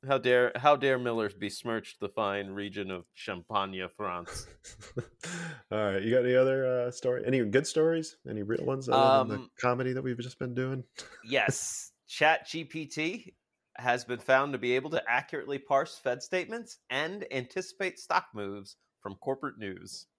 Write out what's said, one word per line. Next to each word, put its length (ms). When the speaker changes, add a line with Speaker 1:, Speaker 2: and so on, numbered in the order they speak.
Speaker 1:
How 100
dare, 380
how 200
dare 240
Miller 300
besmirch 680
the 100
fine 400
region 420
of 220
Champagne, 800
France? 500
Speaker 2:
<laughs> 20
All 220
right. 100
You 100
got 120
any 100
other, 520
uh, 40
story? 340
Any 200
good 220
stories? 500
Any 140
real 220
ones 240
other 300
than 100
the 140
Speaker 1:
Um, 140
Speaker 2:
comedy 360
that 80
we've 180
just 200
been 140
doing? 300
<laughs> 220
Speaker 1:
Yes. 680
Chat 400
G 180
P 220
T 480
has 260
been 160
found 340
to 60
be 160
able 160
to 180
accurately 500
parse 380
Fed 260
statements 560
and 420
anticipate 680
stock 340
moves 440
from 140
corporate 420
news. 500